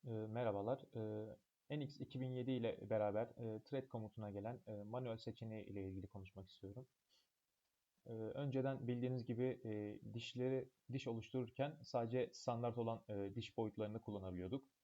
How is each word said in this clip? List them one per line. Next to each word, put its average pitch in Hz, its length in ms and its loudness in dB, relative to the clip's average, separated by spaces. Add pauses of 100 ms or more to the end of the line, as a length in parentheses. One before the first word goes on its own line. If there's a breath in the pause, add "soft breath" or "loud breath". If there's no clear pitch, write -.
Ee, - 20 -4
merhabalar. 110 720 2 (120)
Ee, 107 420 -2 (320)
N 147 140 0
X - 160 -8
iki 135 220 -6
bin 131 100 0
yedi 127 200 0
ile 117 380 2
beraber, 107 380 6 (100)
e, 110 240 -2
thread 135 260 -2
komutuna 107 440 -4
gelen, 107 360 -4
e, 104 160 -4
manuel 117 340 -2
seçeneği 113 480 -6
ile 98 220 -2
ilgili 95 200 -4
konuşmak 95 420 -10
istiyorum. 98 380 -10 (1200 soft breath)
Ee, 117 60 -6
önceden 131 760 0
bildiğiniz 123 380 0
gibi, 123 400 2
e, 104 340 -2 (140)
dişleri, 127 560 0 (240)
diş 131 140 -2
oluştururken 123 760 0
sadece 117 520 4
standart 120 440 2
olan, 113 320 2
e, 98 260 0
diş 110 220 -2
boyutlarını 107 440 2
kullanabiliyorduk. 95 640 -2 (180)